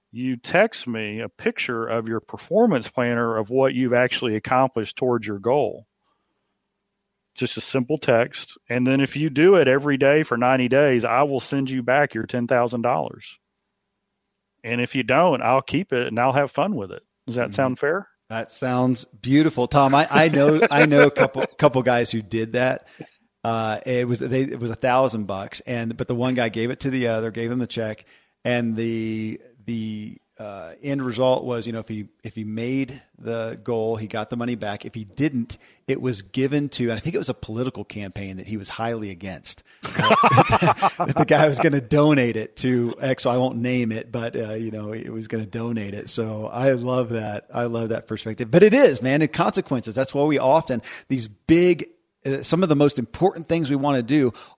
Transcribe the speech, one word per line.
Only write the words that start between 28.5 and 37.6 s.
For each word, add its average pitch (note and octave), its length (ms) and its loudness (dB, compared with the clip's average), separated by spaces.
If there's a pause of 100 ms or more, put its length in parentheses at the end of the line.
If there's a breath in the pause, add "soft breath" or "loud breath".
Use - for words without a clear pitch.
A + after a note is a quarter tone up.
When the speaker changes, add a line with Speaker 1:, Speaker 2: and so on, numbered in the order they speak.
Speaker 2:
the, A2 640 -4 (240)
the, A2 520 -8 (220)
uh, G2 420 -14
end C#3 200 -4
result B2+ 420 2
was, A#2+ 240 -6
you A#2 60 -6
know, A2+ 60 -8
if G#2+ 80 -12
he, G#2+ 200 -8 (160)
if A2 120 -14
he A2 80 -8
made B2+ 580 -6 (180)
the A2+ 440 -6
goal, A2+ 340 -2
he A2 100 -8
got G#2+ 220 -6
the B2 60 -8
money A#2+ 200 -4
back. G#2 280 -8
If - 120 -16
he A2 100 -10
didn't, B2+ 520 -4 (300 soft breath)
it C3 140 -2
was A#2+ 220 -4
given C3+ 460 -2
to, B2 200 -2
and A2+ 40 -2
I A2 60 -6
think E3 140 -6
it G#3+ 60 -2
was - 100 -4
a B2 60 -4
political A#2 500 -8